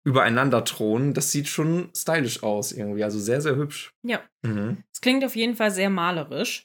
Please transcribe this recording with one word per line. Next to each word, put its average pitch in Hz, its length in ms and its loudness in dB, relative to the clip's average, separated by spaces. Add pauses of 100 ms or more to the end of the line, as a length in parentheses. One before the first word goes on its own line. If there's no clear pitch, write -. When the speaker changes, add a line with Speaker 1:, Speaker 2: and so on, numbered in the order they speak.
Speaker 1:
übereinander 123 600 4
thronen, 117 500 0
das - 160 0
sieht 143 180 0
schon 165 460 0
stylisch 156 480 -2
aus 104 300 0
irgendwie. 104 320 -2
Also 107 160 -2
sehr, 117 200 0
sehr 147 160 0
hübsch. - 360 -6 (100)
Speaker 2:
Ja. 233 180 -2 (220)
Speaker 1:
Mhm. 107 360 -2 (140)
Speaker 2:
Es - 80 -12
klingt 269 240 2
auf 240 120 -4
jeden 226 180 0
Fall 214 160 0
sehr 196 200 0
malerisch. 170 760 -2